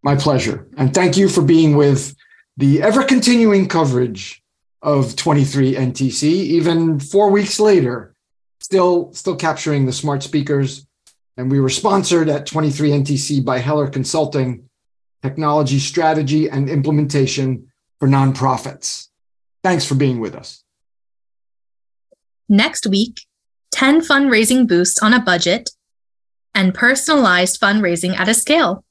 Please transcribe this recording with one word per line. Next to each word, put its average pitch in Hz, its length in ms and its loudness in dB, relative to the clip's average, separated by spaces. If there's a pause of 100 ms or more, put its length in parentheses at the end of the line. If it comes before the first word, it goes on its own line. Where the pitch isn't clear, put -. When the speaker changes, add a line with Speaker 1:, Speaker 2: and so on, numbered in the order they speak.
Speaker 1:
My 143 120 2
pleasure. 131 520 -2 (100)
And 135 160 0
thank 180 220 2
you 196 140 4
for 185 120 0
being 156 360 4
with 143 380 2 (420)
the 139 240 2
ever-continuing 233 840 2
coverage 123 760 -2 (400)
of 143 340 0
twenty-three 139 640 0
N 127 160 -2
T 135 160 -2
C, 160 320 -2 (160)
even 165 420 0
four 202 300 0
weeks 202 300 0
later, 139 560 0 (440)
still, 180 540 0
still 180 220 -6
capturing 147 500 -2
the 127 80 -4
smart 139 300 -6
speakers. 139 640 -4 (500)
And 127 140 -4
we 139 80 2
were 131 100 2
sponsored 175 600 0
at 139 180 -4
twenty-three 151 440 -2
N 143 120 0
T 143 120 -2
C 139 260 -2
by 127 180 -2
Heller 143 280 -2
Consulting, 139 800 -4 (540)
Technology 147 580 -2
Strategy 156 680 0
and 135 200 -4
Implementation 143 1000 -2 (280)
for 139 100 2
Nonprofits. 135 1000 -2 (560)
Thanks 175 220 0
for 139 100 -2
being 131 240 0
with 98 160 -8
us. - 280 -20 (1900)
Speaker 2:
Next 220 380 0
week, 202 340 -2 (500)
ten 285 300 2
fundraising 254 640 2
boosts 180 340 0
on 214 120 4
a 247 80 4
budget 180 480 -2 (840)
and 185 200 0
personalized 233 840 0
fundraising 185 600 0
at 185 100 -2
a 226 40 2
scale. 226 580 0